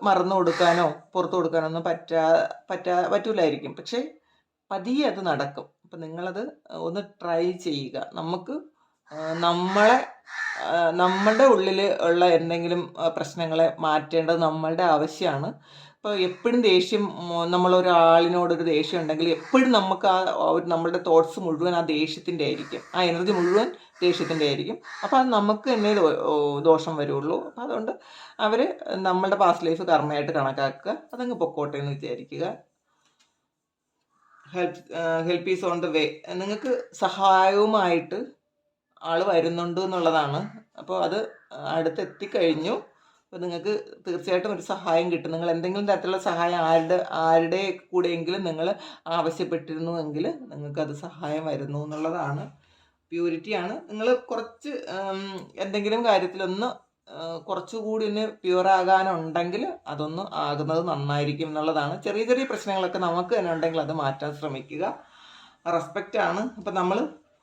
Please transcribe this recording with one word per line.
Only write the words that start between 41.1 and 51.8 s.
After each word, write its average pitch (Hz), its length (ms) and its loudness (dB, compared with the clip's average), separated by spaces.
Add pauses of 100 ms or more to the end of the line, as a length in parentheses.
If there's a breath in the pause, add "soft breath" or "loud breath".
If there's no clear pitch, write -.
അടുത്തെത്തിക്കഴിഞ്ഞു. 160 1200 -2
അപ്പോൾ - 760 -12
നിങ്ങൾക്ക് 175 340 -4 (280)
തീർച്ചയായിട്ടും 180 460 -2
ഒരു 170 80 -8
സഹായം 180 500 0
കിട്ടും. 165 180 -4
നിങ്ങൾ 165 200 -2
എന്തെങ്കിലും 180 380 -2
തരത്തിലുള്ള 190 300 0
സഹായം 175 380 -2
ആരുടെ, 165 540 2
ആരുടെ 165 680 2 (140)
കൂടെയെങ്കിലും 175 520 0
നിങ്ങൾ 165 300 -2 (320 loud breath)
ആവശ്യപ്പെട്ടിരുന്നുവെങ്കിൽ 165 1300 -4
നിങ്ങൾക്കത് 147 540 -8
സഹായം 160 520 -8
വരുന്നു 143 380 -6